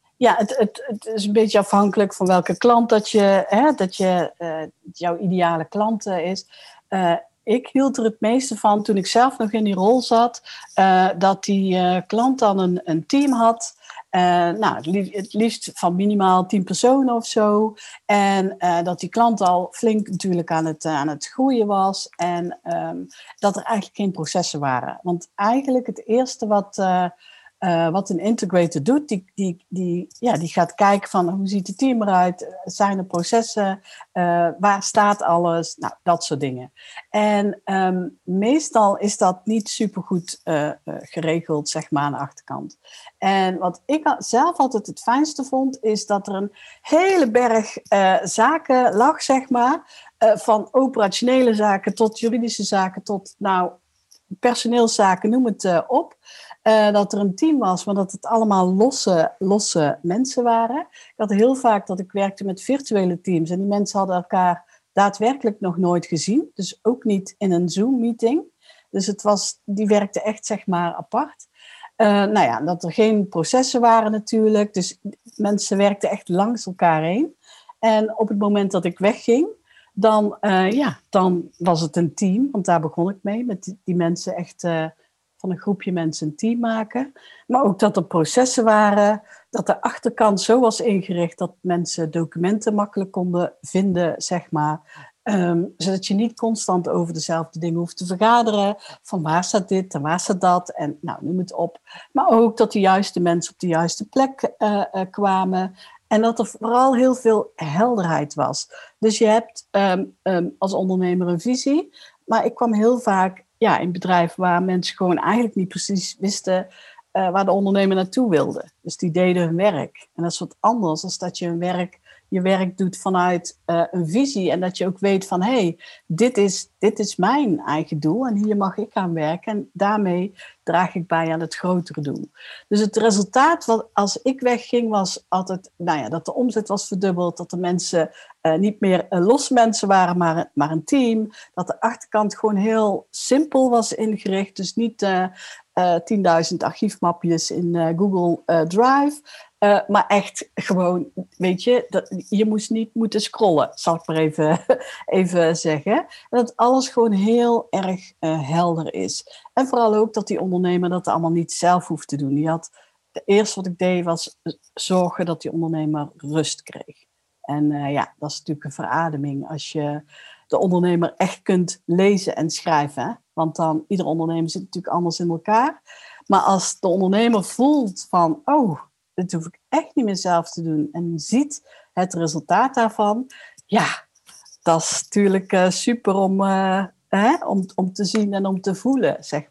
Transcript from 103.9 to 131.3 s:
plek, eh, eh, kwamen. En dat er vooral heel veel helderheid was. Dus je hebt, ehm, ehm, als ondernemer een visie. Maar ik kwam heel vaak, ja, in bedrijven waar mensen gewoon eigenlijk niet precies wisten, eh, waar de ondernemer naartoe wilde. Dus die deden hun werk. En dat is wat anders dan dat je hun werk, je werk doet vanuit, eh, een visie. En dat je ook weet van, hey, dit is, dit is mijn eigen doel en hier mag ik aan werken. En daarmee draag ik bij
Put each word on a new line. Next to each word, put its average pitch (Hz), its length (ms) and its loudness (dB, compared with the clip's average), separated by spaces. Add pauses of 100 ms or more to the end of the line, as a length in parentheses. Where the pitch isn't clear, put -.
plek, 262 320 0 (160)
eh, 208 340 0
eh, 190 200 -4
kwamen. 190 640 -2 (320)
En 214 140 2
dat 226 180 0
er 220 60 0
vooral 247 500 2
heel 254 200 4
veel 226 400 2
helderheid 165 800 0
was. - 360 -4 (300)
Dus 214 180 2
je 226 80 4
hebt, 220 460 0
ehm, 196 320 2 (180)
ehm, 175 260 0 (100)
als 190 160 -4
ondernemer 185 540 0
een 175 140 0
visie. 269 520 -2 (320)
Maar 226 200 0
ik 226 100 -2
kwam 233 180 0
heel 226 260 2
vaak, 190 440 0 (140)
ja, 202 220 4
in 180 120 -4
bedrijven 180 500 0
waar 180 220 2
mensen 185 320 -2
gewoon 180 220 0
eigenlijk 226 380 0
niet 185 120 -2
precies 190 520 -6
wisten, 190 480 -2 (440)
eh, 190 200 0
waar 196 140 0
de 190 60 2
ondernemer 196 440 2
naartoe 190 340 0
wilde. - 400 0 (120)
Dus - 160 -12
die 175 140 -2
deden 180 320 2
hun 165 120 -2
werk. 180 600 -2
En 170 80 -6
dat 170 80 -4
is - 80 -8
wat - 200 -12
anders 190 420 -2
dan 185 160 -8
dat 180 200 -8
je 180 100 -8
hun 170 120 -4
werk, 180 400 -4 (280)
je 190 140 -2
werk 185 360 0
doet 185 200 -2
vanuit, 180 680 -2
eh, 170 260 0
een 175 180 -2
visie. 208 420 0
En 165 80 -2
dat 185 180 -4
je 180 100 -2
ook 185 120 -6
weet 196 280 0
van, 180 140 -2
hey, 202 360 0 (300)
dit 220 300 0
is, 202 320 0 (100)
dit 214 200 0
is 202 160 -4
mijn 214 500 0
eigen 156 340 -4
doel 175 280 -2
en 220 80 -2
hier 208 220 0
mag 190 200 -2
ik - 160 -8
aan 180 200 -2
werken. 160 380 -4
En 208 220 -6
daarmee 190 600 -2 (300)
draag 175 320 0
ik 175 120 -6
bij 165 260 0